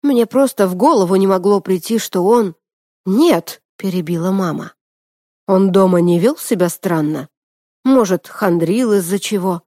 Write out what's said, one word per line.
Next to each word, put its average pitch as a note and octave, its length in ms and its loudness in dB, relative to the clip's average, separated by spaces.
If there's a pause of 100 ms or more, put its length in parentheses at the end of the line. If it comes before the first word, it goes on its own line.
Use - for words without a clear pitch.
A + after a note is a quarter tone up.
Мне B3 240 2
просто B3 420 0
в F3+ 80 -4
голову G3 400 2
не F#3+ 120 2
могло F#3+ 320 2
прийти, F#3+ 380 -4
что F#3 260 -4
он». G#3 320 2 (500)
«Нет», — A3 560 0 (160)
перебила F3 540 -4
мама. F#3+ 420 -4 (760)
«Он F#3+ 240 2
дома F#3 280 4
не F3 200 2
вёл B3 180 0
себя F3+ 320 -2
странно? D#3 580 -4 (560)
Может, A3+ 440 2
хандрил G3 680 0
из-за F#3+ 260 -2
чего? F#3 480 -4